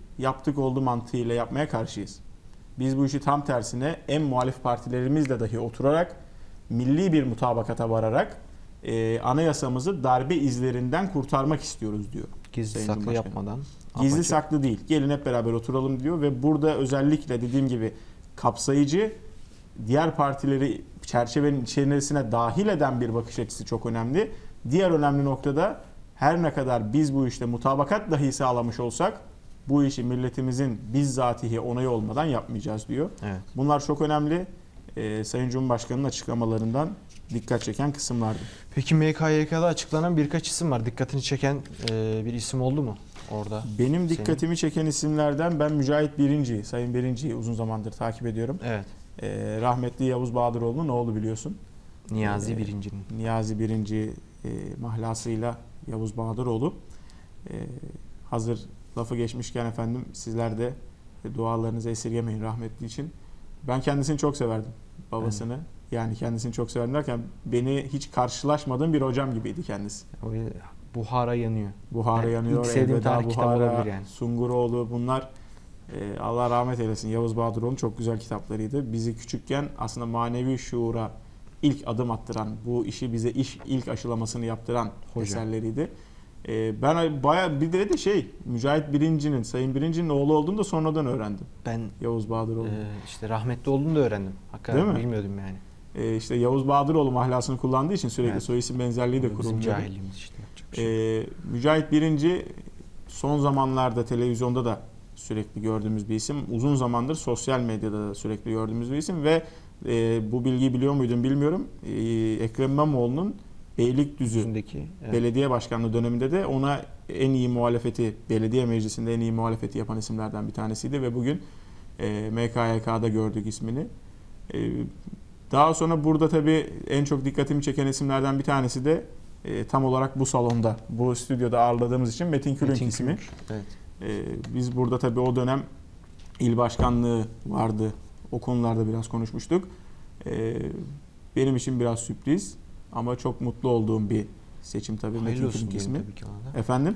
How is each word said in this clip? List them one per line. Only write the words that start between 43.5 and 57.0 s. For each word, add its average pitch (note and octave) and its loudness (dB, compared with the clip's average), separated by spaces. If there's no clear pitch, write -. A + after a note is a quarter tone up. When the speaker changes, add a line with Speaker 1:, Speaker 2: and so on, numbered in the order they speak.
Speaker 1:
Benim C3 6
Speaker 2:
senin? F3 2
Speaker 1:
dikkatimi E3 2
çeken D#3+ 2
isimlerden D3+ 2
ben D3+ 4
Mücahit D3 2
Birinci, C#3 2
Sayın A#2+ -2
Birinci'yi B2 0
uzun A#2 -2
zamandır A2 -2
takip A#2 -4
ediyorum. A#2 -2
Speaker 2:
Evet. G#2+ -2
Speaker 1:
Ee, G#2+ -4
rahmetli B2 0
Yavuz B2 0
Bahadıroğlu'nun A#2+ 2
oğlu A#2+ 0
biliyorsun. A2 -4
Speaker 2:
Niyazi G#2+ 0
Speaker 1:
Ee, A2 -2
Speaker 2:
Birinci'nin. G2+ -6
Speaker 1:
Niyazi A2 -2
Birinci, A2 0
e, A#2+ -4
mahlasıyla A2+ -4
Yavuz A2 -4
Bahadıroğlu. A#2 -2